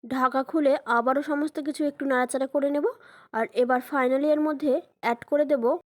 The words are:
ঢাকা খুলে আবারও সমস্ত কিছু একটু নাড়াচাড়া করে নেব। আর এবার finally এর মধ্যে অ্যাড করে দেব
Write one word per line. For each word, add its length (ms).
ঢাকা 380
খুলে 300
আবারও 360
সমস্ত 380
কিছু 240
একটু 200
নাড়াচাড়া 420
করে 240
নেব। 160
আর 120
এবার 340
finally 460
এর 60
মধ্যে 320
অ্যাড 200
করে 140
দেব 200